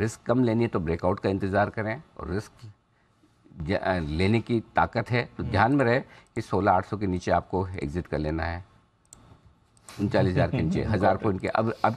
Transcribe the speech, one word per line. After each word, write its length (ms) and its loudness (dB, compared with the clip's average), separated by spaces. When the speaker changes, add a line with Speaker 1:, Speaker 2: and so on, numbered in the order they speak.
Speaker 1:
risk 240 -4
कम 180 2
लेनी 180 2
है 60 2
तो 120 -2
breakout 400 0
का 100 0
इंतज़ार 400 0
करें, 340 -6
और 120 -8
risk 200 -6
ज-, 100 -6
अ, 280 0
लेने 400 0
की 200 -2
ताकत 500 -2
है 280 0
तो 60 -6
Speaker 2:
हम्म। 80 -4
Speaker 1:
ध्यान 240 4
में 100 4
रहे 140 4
कि 420 -8
सोलह 300 2
आठ 140 2
सौ 120 -6
के 100 -2
नीचे 240 -2
आपको 360 0
exit 400 -6
कर 100 -4
लेना 260 -2
है, 340 -8
उनचालीस 340 2
हज़ार 180 2
के 60 -2
नीचे, 260 0
Speaker 2:
<laughs> 0 -
Speaker 1:
हज़ार 280 2
Speaker 2:
Got 60 0
it। 60 -6
Speaker 1:
point 180 0
के। 60 -4
अब, 260 0
अब 120 2